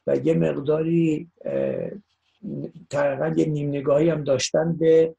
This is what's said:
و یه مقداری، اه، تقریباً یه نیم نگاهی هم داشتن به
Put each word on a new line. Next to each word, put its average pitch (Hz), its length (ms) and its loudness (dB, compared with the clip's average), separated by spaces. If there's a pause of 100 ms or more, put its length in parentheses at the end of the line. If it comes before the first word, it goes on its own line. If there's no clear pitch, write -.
و 139 100 2
یه 147 180 2
مقداری، 160 960 0 (140)
اه، 135 460 -4 (1000)
تقریباً 143 460 -2
یه 160 100 2
نیم 147 220 -2
نگاهی 143 420 2
هم 151 140 -2
داشتن 156 520 0
به 160 420 4